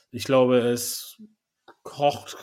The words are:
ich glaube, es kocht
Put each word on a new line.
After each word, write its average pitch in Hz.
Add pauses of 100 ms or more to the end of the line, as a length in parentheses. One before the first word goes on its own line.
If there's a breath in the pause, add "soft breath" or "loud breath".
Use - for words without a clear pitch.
(120)
ich 120
glaube, 127
es - (640)
kocht -